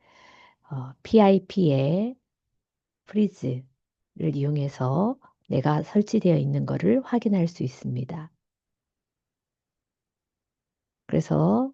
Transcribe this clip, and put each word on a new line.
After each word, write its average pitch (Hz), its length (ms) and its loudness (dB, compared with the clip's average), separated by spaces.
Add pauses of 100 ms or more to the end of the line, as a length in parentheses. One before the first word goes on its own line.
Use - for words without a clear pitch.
(720)
어, 131 220 -10 (100)
피아이피의 190 1120 2 (880)
프리즈를 135 580 -2 (720)
이용해서 143 840 -2 (320)
내가 151 340 0
설치되어 208 540 2
있는 139 300 -2
거를 175 380 0
확인할 202 440 0
수 - 140 -8
있습니다. 131 680 -8 (2750)
그래서, 170 680 0